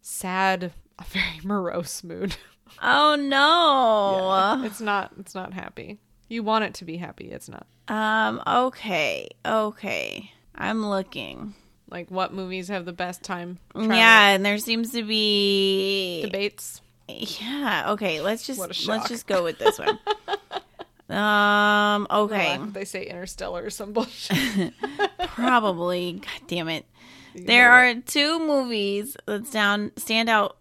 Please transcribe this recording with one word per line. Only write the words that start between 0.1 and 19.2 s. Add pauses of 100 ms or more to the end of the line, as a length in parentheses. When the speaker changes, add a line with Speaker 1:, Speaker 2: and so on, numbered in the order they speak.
Speaker 1:
a
very
<laughs>
morose
mood. (460)
Speaker 2:
Oh,
no.
Speaker 1:
Yeah.
It's
not,
it's
not
happy. (300)
You
want
it
to
be
happy.
It's
not. (200)
Speaker 2:
Um,
okay. (160)
Okay. (240)
I'm
looking. (360)
Speaker 1:
Like,
what
movies
have
the
best
time (140)
travel?
Speaker 2:
Yeah,
and
there
seems
to
be
Speaker 1:
Debates. (260)
Speaker 2:
Yeah,
okay,
let's
just,
Speaker 1:
What
a
Speaker 2:
let's
Speaker 1:
shock.
Speaker 2:
just